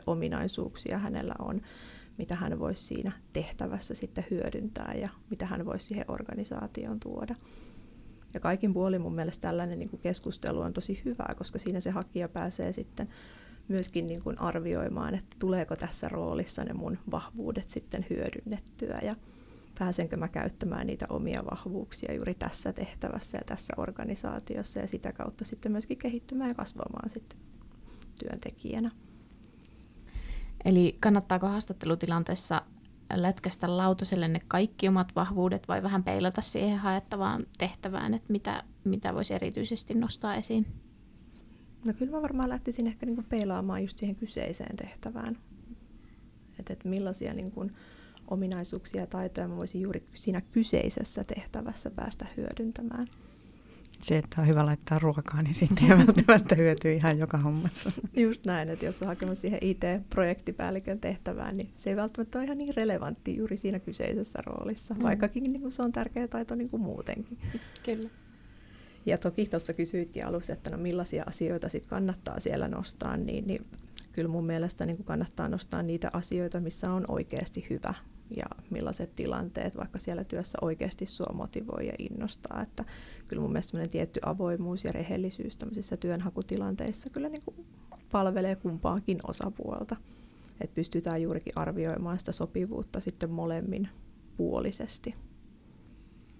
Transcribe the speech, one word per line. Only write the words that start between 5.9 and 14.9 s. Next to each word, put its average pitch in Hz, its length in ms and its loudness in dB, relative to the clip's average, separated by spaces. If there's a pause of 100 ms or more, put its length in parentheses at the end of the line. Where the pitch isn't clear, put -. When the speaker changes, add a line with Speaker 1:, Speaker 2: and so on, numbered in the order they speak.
Speaker 1:
organisaatioon - 880 -6
tuoda. - 340 -6 (1000)
Ja - 60 -4
kaikin 190 340 4
puolin 185 260 4
mun 165 140 -2
mielestä 165 340 -2
tällainen 175 300 0
niinku 175 180 -6
keskustelu - 640 -2
on 170 120 -2
tosi 190 320 -4
hyvä, 240 220 -2 (120)
koska - 200 -8
siinä 185 220 -2
se 185 100 -2
hakija 190 380 -2
pääsee 175 440 -4
sitten - 360 -6 (600)
myöskin 180 380 0
niinku 170 300 -4
arvioimaan, 170 800 0